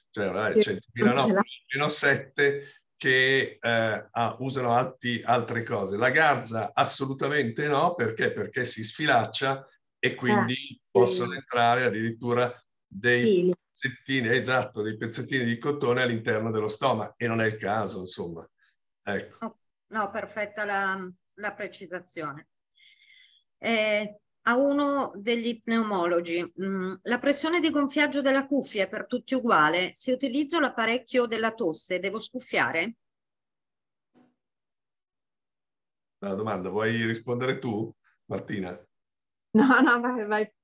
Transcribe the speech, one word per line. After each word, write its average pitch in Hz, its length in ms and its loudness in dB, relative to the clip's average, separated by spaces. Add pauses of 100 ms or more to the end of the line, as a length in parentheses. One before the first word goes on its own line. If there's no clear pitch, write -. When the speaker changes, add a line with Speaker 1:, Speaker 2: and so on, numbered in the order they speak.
Speaker 1:
cioè, 101 220 -4
vabbè, 104 220 -2
Speaker 2:
Sì, 220 80 6
Speaker 1:
centomila - 500 2
no, 254 80 4
Speaker 2:
ce 233 140 4
l'ha. 196 100 2 (300)
Speaker 1:
meno 143 160 0
sette, 143 760 2 (320)
che, 131 640 2
eh, 113 500 0
ah, 117 300 -2
usano 127 340 -2
alti, 123 500 0
altre 117 400 0
cose. 98 340 -4
La 123 140 2
garza 123 640 2
assolutamente 135 960 0
no, 151 260 2
perché? 117 380 -2
Perché 107 320 -6
si 113 220 -4
sfilaccia 135 840 0 (320)
e 123 160 0
quindi 120 380 2
Speaker 2:
Eh, - 20 0
sì. - 340 -14
Speaker 1:
possono 190 440 4
entrare 120 500 2
addirittura 117 680 0 (420)
dei 120 320 2
Speaker 2:
Fili. 175 300 4 (160)
Speaker 1:
pezzettini, 127 600 -2
esatto, 120 520 0
dei 107 160 -4
pezzettini 123 480 -4
di 117 140 0
cotone 139 420 0
all'interno 113 480 0
dello 107 180 -2
stoma, 110 480 -2
e 120 120 -4
non 113 120 0
è 110 60 2
il 110 120 -2
caso, 104 420 -4
insomma. 90 480 -12 (560)
Ecco. - 420 -8
Speaker 3:
Oh, - 140 -14 (280)
no, 208 220 -4
perfetta 208 560 -6
la, 196 320 -2 (380)
la 202 180 -8
precisazione. 170 960 -10 (1120)
Eh, 214 600 0 (240)
a 240 120 2
uno 277 600 2
degli 226 460 -4
pneumologi, 175 840 0 (200)
mm, 190 300 -4 (100)
la 240 160 -2
pressione 311 400 2
di 320 100 2
gonfiaggio 285 520 0
della 269 260 2
cuffia 226 360 -2
è 190 60 -2
per 214 160 -8
tutti - 300 -4
uguale? 180 580 4
Se - 180 -4
utilizzo 277 480 -2
l'apparecchio 247 680 0
della 220 260 -2
tosse, 180 460 -4
devo 196 200 -6
scuffiare? 170 760 -2 (3250)
Speaker 1:
La 196 120 -4
domanda, 104 360 -4
vuoi 113 360 0
rispondere 120 540 -2
tu, 113 340 -4 (320)
Martina? 98 460 -6 (800)
Speaker 2:
No, 247 300 6
no, 247 180 4
vai, 240 260 -4
vai 214 280 -2 (100)